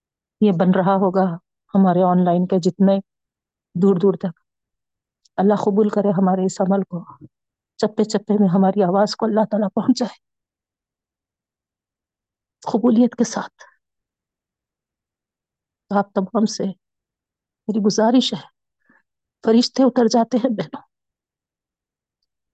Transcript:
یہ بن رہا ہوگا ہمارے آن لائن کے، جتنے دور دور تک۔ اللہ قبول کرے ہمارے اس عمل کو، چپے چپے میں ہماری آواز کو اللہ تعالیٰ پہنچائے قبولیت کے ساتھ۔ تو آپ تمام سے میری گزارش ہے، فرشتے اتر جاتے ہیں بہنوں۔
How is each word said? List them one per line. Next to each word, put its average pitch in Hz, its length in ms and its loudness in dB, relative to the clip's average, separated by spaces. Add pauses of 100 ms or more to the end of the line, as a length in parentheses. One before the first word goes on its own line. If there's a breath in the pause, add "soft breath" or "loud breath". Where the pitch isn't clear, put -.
(400)
یہ 208 200 4
بن 185 60 0 (100)
رہا 190 180 2
ہوگا 190 420 0 (380)
ہمارے 190 280 2
آن 180 220 2
لائن 180 220 0
کے، 190 120 0
جتنے 196 420 0 (720)
دور 196 200 2
دور 185 200 0
تک۔ 170 260 -10 (960)
اللہ 196 180 2
قبول 208 340 0
کرے 202 200 -2
ہمارے 185 360 0
اس 190 160 -4
عمل 196 220 0
کو، - 440 -14 (500)
چپے 214 280 -2
چپے 208 360 -2
میں 202 80 4
ہماری 196 340 2
آواز 196 340 0
کو 226 100 -4
اللہ 214 240 0
تعالیٰ 208 240 -2
پہنچائے 233 420 -6 (2500)
قبولیت 240 520 0
کے 233 120 -2
ساتھ۔ - 400 -10 (2250)
تو 202 100 -2
آپ 202 160 -2
تمام 208 320 -2
سے - 180 -6 (1040)
میری 214 180 -2
گزارش 233 460 0
ہے، 160 100 -8 (1000)
فرشتے 233 380 2
اتر 247 240 2
جاتے 233 300 0
ہیں 233 200 -2
بہنوں۔ - 260 -10 (1700)